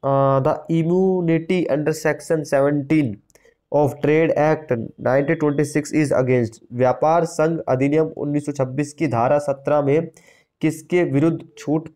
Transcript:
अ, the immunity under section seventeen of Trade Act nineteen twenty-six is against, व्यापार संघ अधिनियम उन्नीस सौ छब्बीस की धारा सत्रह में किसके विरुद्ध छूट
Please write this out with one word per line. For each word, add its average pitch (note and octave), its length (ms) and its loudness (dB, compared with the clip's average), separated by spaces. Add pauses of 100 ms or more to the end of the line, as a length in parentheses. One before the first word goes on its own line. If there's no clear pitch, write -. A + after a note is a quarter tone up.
अ, C3+ 400 2
the D3+ 100 2 (280)
immunity F3+ 760 0 (180)
under D#3 280 -2
section D3+ 480 -2
seventeen C#3+ 600 2 (640)
of C#3+ 300 2
Trade D#3 320 2
Act D3+ 340 0 (360)
nineteen C#3+ 360 0
twenty-six D3 520 -2
is D3 280 2
against, B2 380 0 (120)
व्यापार D3 520 2
संघ D#3+ 420 -2
अधिनियम C#3 380 2
उन्नीस D3 400 -4
सौ D3+ 60 -6
छब्बीस C#3 420 -4
की E3 140 -2
धारा B2+ 320 2
सत्रह C#3+ 420 -2
में C#3+ 260 0 (540)
किसके D#3+ 420 0
विरुद्ध D3+ 360 0 (180)
छूट D#3 380 -4